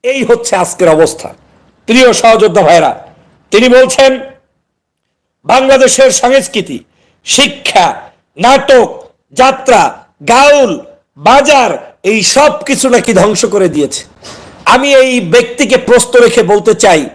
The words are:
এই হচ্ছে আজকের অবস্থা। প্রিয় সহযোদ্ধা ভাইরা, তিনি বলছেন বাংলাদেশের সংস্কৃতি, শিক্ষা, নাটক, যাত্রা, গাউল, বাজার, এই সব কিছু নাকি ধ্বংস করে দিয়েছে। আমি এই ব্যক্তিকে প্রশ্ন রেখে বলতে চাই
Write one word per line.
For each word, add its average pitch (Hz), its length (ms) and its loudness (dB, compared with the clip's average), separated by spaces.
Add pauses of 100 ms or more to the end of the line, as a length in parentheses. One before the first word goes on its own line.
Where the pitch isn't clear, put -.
এই 262 220 -4
হচ্ছে 233 320 -2
আজকের 175 320 -2
অবস্থা। 156 400 -2 (600)
প্রিয় 247 240 2
সহযোদ্ধা 214 500 2
ভাইরা, 160 300 2 (600)
তিনি 226 160 2
বলছেন 254 420 2 (1300)
বাংলাদেশের 262 680 2
সংস্কৃতি, 247 680 -4 (480)
শিক্ষা, - 600 -2 (500)
নাটক, 254 520 2 (440)
যাত্রা, 254 500 0 (460)
গাউল, 277 420 2 (460)
বাজার, 254 540 2 (320)
এই 214 200 -2
সব 277 300 0 (100)
কিছু 262 260 -4
নাকি 240 260 -2
ধ্বংস 190 300 0
করে 196 240 -4
দিয়েছে। 151 340 -6 (600)
আমি 269 300 0
এই 262 260 2
ব্যক্তিকে 233 560 -2
প্রশ্ন - 440 0
রেখে 233 220 2
বলতে 208 320 0
চাই 165 400 0